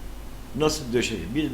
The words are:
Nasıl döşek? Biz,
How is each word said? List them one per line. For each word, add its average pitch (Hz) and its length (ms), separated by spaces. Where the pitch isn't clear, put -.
Nasıl 135 380
döşek? 113 240
Biz, 151 180